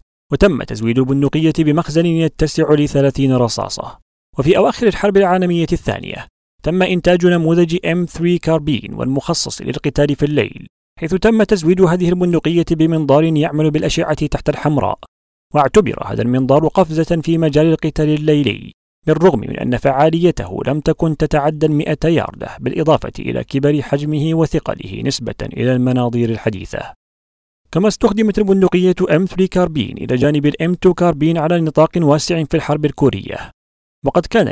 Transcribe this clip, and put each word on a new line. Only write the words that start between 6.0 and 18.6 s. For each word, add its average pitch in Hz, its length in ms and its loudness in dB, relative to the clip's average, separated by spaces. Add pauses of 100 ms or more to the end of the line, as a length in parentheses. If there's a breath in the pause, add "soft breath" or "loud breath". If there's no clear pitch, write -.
تم 185 200 0
إنتاج 180 420 2
نموذج 175 600 2
إم 170 200 0
ثري 175 320 -2
كاربين 151 560 -2
والمخصص 131 680 -4
للقتال 143 540 -2
في 147 100 0
الليل، 143 420 -4 (320)
حيث 165 160 -4
تم 220 280 2
تزويد 185 380 2
هذه 175 280 2
البندقية 170 640 0
بمنظار 156 520 2
يعمل 156 480 0
بالأشعة 156 540 -2
تحت - 240 -2
الحمراء، 139 500 -2 (540)
واعتبر 147 520 2
هذا 110 160 -4
المنظار 131 460 2
قفزة 160 560 0
في 165 140 0
مجال 156 280 2
القتال 156 440 0
الليلي، 151 640 0 (360)